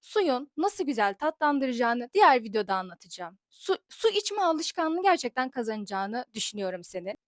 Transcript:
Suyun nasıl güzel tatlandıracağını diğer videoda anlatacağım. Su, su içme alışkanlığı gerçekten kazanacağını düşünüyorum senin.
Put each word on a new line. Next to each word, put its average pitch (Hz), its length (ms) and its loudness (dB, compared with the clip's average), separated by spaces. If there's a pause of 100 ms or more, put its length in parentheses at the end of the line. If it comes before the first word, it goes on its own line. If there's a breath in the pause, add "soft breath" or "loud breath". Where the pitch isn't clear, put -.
Suyun 294 560 0
nasıl 381 280 0
güzel 214 300 0
tatlandıracağını 254 1000 0
diğer 311 280 8
videoda 202 320 -2
anlatacağım. 185 640 -10 (120)
Su, - 280 -2 (100)
su - 200 0
içme 415 340 0
alışkanlığı 330 600 0
gerçekten 262 480 2
kazanacağını 214 760 -6 (100)
düşünüyorum 190 500 -6
senin. 190 320 -6 (120)